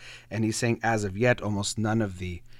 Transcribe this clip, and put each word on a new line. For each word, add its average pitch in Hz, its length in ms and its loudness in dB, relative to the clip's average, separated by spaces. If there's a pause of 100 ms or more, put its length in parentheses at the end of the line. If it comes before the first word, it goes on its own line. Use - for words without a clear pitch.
(300)
And 107 140 0
he's 110 140 2
saying, 117 240 2
as 110 220 2
of 95 120 -4
yet, 120 240 4
almost 101 380 -2
none 110 240 2
of 95 160 -4
the 90 240 -8 (180)